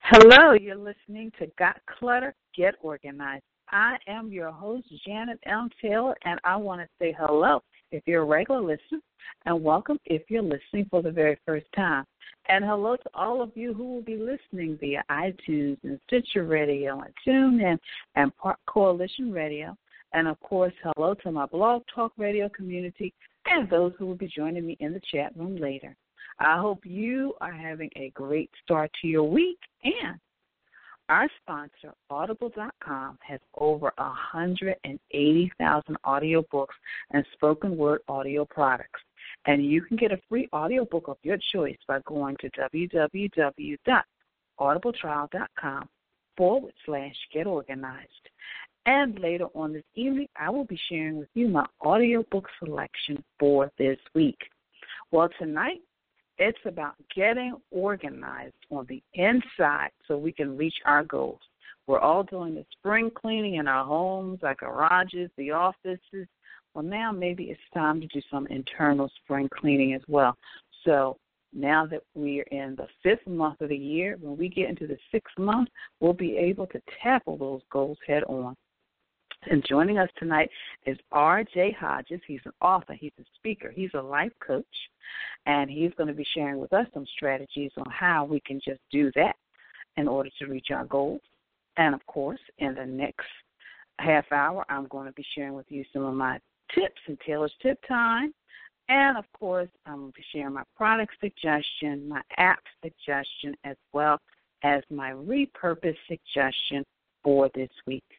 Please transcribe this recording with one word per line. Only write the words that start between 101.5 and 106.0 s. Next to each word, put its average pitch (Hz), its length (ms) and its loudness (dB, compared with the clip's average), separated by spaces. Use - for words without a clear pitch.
my 143 140 -8
app 185 220 4
suggestion, 143 720 -8
as 139 120 -12
well 147 260 2
as 143 260 2
my 139 220 -8
repurpose 170 880 -2